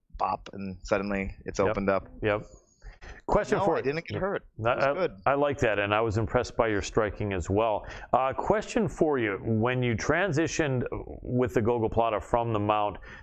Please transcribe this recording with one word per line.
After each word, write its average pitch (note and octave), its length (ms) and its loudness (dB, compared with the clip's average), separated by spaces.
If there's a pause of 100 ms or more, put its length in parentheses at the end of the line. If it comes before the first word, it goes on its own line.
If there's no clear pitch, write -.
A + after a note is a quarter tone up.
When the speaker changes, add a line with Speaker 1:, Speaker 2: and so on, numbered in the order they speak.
(160)
Speaker 1:
bop, G2 380 -4
and F#2+ 300 -10
suddenly G2 500 -2 (100)
it's - 140 -8
Speaker 2:
Yep. G2 100 2
Speaker 1:
opened G2 220 0
up. F#2+ 180 0 (140)
Speaker 2:
Yep. G#2 240 -2 (800)
Question G3+ 320 2
Speaker 1:
No, F#3+ 60 0
Speaker 2:
for E3 120 2
Speaker 1:
I - 20 2
Speaker 2:
you. G#2+ 60 -4
Speaker 1:
didn't D3 220 -2
get - 140 -6
hurt. F#3 240 -4 (200)
Speaker 2:
I, A#2+ 80 4
Speaker 1:
It - 40 2
was - 80 2
Speaker 2:
I, C#3 100 4
Speaker 1:
good. E3+ 160 0 (140)
Speaker 2:
I C3 100 4
like C#3+ 260 2
that, G#2+ 180 4
and G2+ 160 2
I G#2+ 60 4
was A2+ 180 0
impressed A#2 380 0
by A#2+ 120 4
your G2+ 140 2
striking G#2 500 -2
as F2+ 160 -4
well. G#2 380 2 (260)
Uh, C3 200 2
question G3+ 560 0
for D3+ 300 2
you. G#2 240 0
When A#2 400 2
you A#2+ 120 2
transitioned D#3 880 0 (380)
with B2 320 0
the B2 80 4
gogoplata A2 600 2
from A#2 300 0
the G#2+ 60 2
mount G#2 400 2 (240)